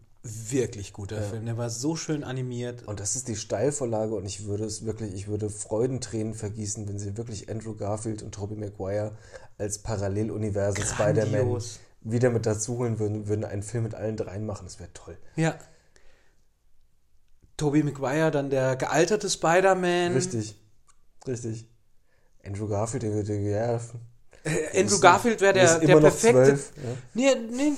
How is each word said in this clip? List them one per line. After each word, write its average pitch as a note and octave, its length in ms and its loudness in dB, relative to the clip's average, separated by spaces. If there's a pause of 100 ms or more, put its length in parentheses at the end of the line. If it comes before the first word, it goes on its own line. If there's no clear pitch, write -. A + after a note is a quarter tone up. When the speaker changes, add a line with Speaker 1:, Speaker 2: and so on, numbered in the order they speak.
(220)
Speaker 1:
wirklich A2 680 -4
guter G#2 240 -10
Speaker 2:
Ja. G#2+ 60 -2
Speaker 1:
Film. G#2+ 240 -6
Der A#2 120 -4
war A#2+ 120 -4
so B2 260 -4
schön D3+ 280 -4
animiert. B2 640 -6
Speaker 2:
Und G#2 100 -6
das G#2 160 -4
ist B2+ 140 -8
die A2 80 -4
Steilvorlage A2+ 800 -2
und F#2+ 120 -4
ich G2 200 -10
würde G#2 180 -4
es G#2+ 200 -8
wirklich, G#2+ 300 -6
ich G2 140 -10
würde G#2 220 -4
Freudentränen A2 840 -4
vergießen, G#2+ 540 -6
wenn G2+ 100 -6
sie G2+ 180 -8
wirklich A2+ 340 -10
Andrew A2 260 -8
Garfield G#2+ 480 -6
und A#2 100 -12
Tobey G2+ 220 -8
Maguire G#2 600 -4 (420)
als G#2 200 -6
Paralleluniversen G2+ 1040 -2
Speaker 1:
Grandios. G#2+ 460 2
Speaker 2:
Spider-Man C3 340 0 (400)
wieder A#2+ 280 2
mit A2+ 160 0
dazu A2 320 -2
holen A#2 200 -2
würden, G#2+ 300 -2
würden G#2+ 160 0
einen G2+ 180 -6
Film A2+ 220 -4
mit A2 100 -6
allen G#2+ 220 -4
dreien G#2+ 300 -6
machen. G2 180 -8
Das - 160 -16
wär F2+ 140 -16
toll. - 220 -18 (200)
Speaker 1:
Ja. D#3+ 200 0 (2000)
Tobey D3+ 260 4
Maguire, D3 480 0
dann C#3 200 0
der C3 260 2
gealterte F3 540 2
Spider-Man. F3 840 4
Speaker 2:
Richtig, B2 440 -2 (720)
richtig. A#2 400 -8 (800)
Andrew G2+ 240 -6
Garfield, G#2+ 340 -2
der, G#2+ 200 0
der, G#2 180 -2
ja, G#2 340 0 (720)
Speaker 1:
Äh, D#3 280 -2
Speaker 2:
der F#3+ 100 4
Speaker 1:
Andrew G3+ 120 2
Speaker 2:
ist, F3+ 60 2
Speaker 1:
Garfield G3 400 6
wär G3 120 6
Speaker 2:
der F#3 120 6
Speaker 1:
der, E3 80 8
Speaker 2:
ist D#3+ 80 4
Speaker 1:
der D#3 80 4
Speaker 2:
immer F3+ 120 10
noch D3+ 100 10
Speaker 1:
perfekte C3 340 8
Speaker 2:
zwölf, C#3+ 320 4
ja. B2 140 -8 (240)
Speaker 1:
Nee, C4 200 4 (160)
nee, C#4 280 0